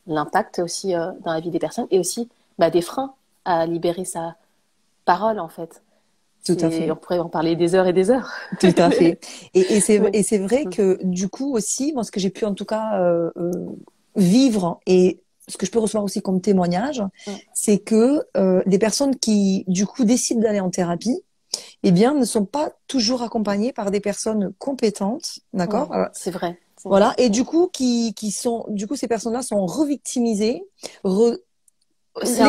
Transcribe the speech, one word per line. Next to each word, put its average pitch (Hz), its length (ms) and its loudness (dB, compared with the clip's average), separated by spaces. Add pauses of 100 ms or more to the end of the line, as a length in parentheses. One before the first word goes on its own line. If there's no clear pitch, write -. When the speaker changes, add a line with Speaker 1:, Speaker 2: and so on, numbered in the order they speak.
Speaker 1:
l'impact 156 540 -4
aussi, 180 360 -4
euh, 170 160 -4 (120)
dans 170 100 -4
la 160 60 -4
vie 170 100 -8
des 160 100 -4
personnes - 320 -6
et 185 80 4
aussi, 233 300 -6 (300)
bah, 165 100 4
des 170 120 2
freins 269 320 -6 (320)
à 165 200 0
libérer 170 400 -4
sa 165 300 -10 (680)
parole, 202 340 2
en 165 80 -8
fait. - 340 -16 (640)
Speaker 2:
Tout 180 80 0
à 165 160 2
Speaker 1:
C'est, - 20 -2
Speaker 2:
fait. 165 200 -2
Speaker 1:
on 160 40 -4
pourrait 175 240 -4
en 170 100 -4
parler 165 260 -2
des 175 200 2
heures 185 120 4
et 180 60 2
des 185 180 2
heures. 254 200 -2 (280)
Speaker 2:
Tout 180 180 6
à 175 120 6
fait. 185 300 4 (180)
Speaker 1:
<laughs> - 160 -12
Speaker 2:
Et, 185 220 4
et 202 60 4
c'est, 208 180 4
Speaker 1:
Oui. 214 140 4
Speaker 2:
et 208 100 2
c'est 214 140 0
vrai 208 280 0
Speaker 1:
Mm. 185 40 -6
Speaker 2:
que, 190 340 2
du 185 260 -2
coup, 269 260 -6
aussi, 269 380 -4
moi, 240 100 -4
ce - 80 -8
que 208 80 -6
j'ai 185 100 0
pu, - 160 -6
en 202 80 -2
tout 196 120 -8
cas, 220 360 -2
euh, 170 360 2
euh, 175 140 -4 (640)
vivre 208 720 4
et 185 360 4 (280)
ce - 80 -14
que 202 80 -4
je - 60 -6
peux 233 80 0
recevoir 214 240 0
aussi 202 180 -4
comme 185 200 -2
témoignage, 196 600 2
Speaker 1:
Mm. 202 300 -8 (220)
Speaker 2:
c'est 202 260 2
que, 240 460 2 (120)
euh, 185 280 4
des 190 140 0
personnes 254 380 0
qui, 196 500 2
du 190 180 0
coup, - 200 -4
décident 233 360 2
d'aller 214 180 2
en 185 100 -2
thérapie, 180 520 -2 (600)
eh 196 80 4
bien, 220 220 6
ne 269 120 2
sont 208 200 0
pas 294 260 -4 (160)
toujours 240 360 -2
accompagnées 214 500 -2
par 202 180 -4
des 202 80 2
personnes 202 580 -2
compétentes, 233 800 -2 (140)
d'accord ? 214 380 -2
Speaker 1:
Mm. - 40 -4
Speaker 2:
Euh, 185 180 0
Speaker 1:
C'est - 180 -8
vrai. 175 260 -6 (200)
C'est - 100 -16
Speaker 2:
voilà. 196 200 6
Speaker 1:
vrai. 254 180 2
Speaker 2:
Et 233 40 4
Speaker 1:
Mm. - 40 2
Speaker 2:
du 247 100 2
coup, 339 240 2
qui, 240 460 -2
qui 214 180 -8
sont, 233 380 -6
du 208 180 -6
coup, 285 80 -8
ces 262 140 -6
personnes-là 233 320 -4
sont 202 240 -2
revictimisées, 233 1000 -2 (400)
re-, 214 360 2 (840)
Speaker 1:
C'est 214 60 0
Speaker 2:
les, 240 60 0 (140)